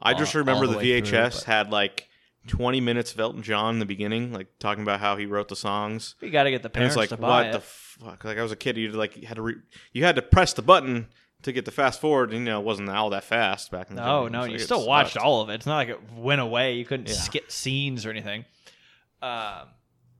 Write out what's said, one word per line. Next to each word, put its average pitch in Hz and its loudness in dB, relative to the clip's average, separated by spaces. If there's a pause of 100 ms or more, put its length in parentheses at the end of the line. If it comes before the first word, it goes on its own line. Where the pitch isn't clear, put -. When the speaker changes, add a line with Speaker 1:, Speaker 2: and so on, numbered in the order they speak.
Speaker 1:
I 123 4
just 147 0
Speaker 2:
uh, 156 2
Speaker 1:
remember 135 4
Speaker 2:
all 127 4
Speaker 1:
the 113 2
Speaker 2:
the 110 0
way 117 -2 (160)
through, - -2
Speaker 1:
V 104 -2
H 104 0
S 120 4
Speaker 2:
but - -12
Speaker 1:
had, 107 2
like, 101 -2 (380)
twenty 123 0
minutes 120 0
of 113 -8
Elton 113 -4
John 110 0
in 113 0
the 113 0
beginning, 104 -4
like, 95 -10 (120)
talking 104 -2
about 101 0
how 101 2
he 104 -6
wrote 101 -2
the 98 -10
songs. 104 -6
Speaker 2:
We 220 -10
gotta 139 4
get 127 -4
the 117 -12
Speaker 1:
And - -8 (100)
it's 143 2
Speaker 2:
parents - 2
Speaker 1:
like, 110 2
Speaker 2:
to 113 -6
buy 120 4
Speaker 1:
"What 113 -2
the 110 -4
Speaker 2:
it. 98 -8
Speaker 1:
fuck?" - -20
Like, 110 -6
I 113 -2
was 110 -4
a 104 -6
kid, 113 -4
you 113 -2
had 107 -6
to, 110 -6
like, 107 -4
you 113 -18
had 113 -12
to 110 -8
re-, 113 -6 (320)
you 131 0
had 175 4
to 127 2
press - 6
the - -4
button 131 6 (340)
to 139 -4
get 123 -4
the 123 -10
fast 135 0
forward. 135 2
You 113 -4
know, 113 -2
it 104 -4
wasn't 101 -2
all 104 -2
that 98 -4
fast 110 0
back 92 -10
in 98 -12
the 120 -8
Speaker 2:
No, 127 0
Speaker 1:
day. 113 -8
Speaker 2:
no, 117 -6
Speaker 1:
It's 123 -2
like, 120 -6
Speaker 2:
you 113 -8
Speaker 1:
it 113 -6
Speaker 2:
still 110 0
watched 139 4
Speaker 1:
sucked. 113 0
Speaker 2:
all 127 4
of 107 -6
it. 104 -6
It's 113 -10
not 151 -2
like 131 -2
it - -10 (140)
went 131 0
away. 123 0
You 120 -6
couldn't 127 -6
Speaker 1:
Yeah. 110 -4
Speaker 2:
skip - -6
scenes 131 -4
or 110 -6
anything. 104 -8 (760)
Um, 107 -8 (520)